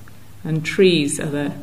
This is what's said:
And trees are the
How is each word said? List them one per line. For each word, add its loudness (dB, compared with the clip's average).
And -2
trees 4
are -4
the -2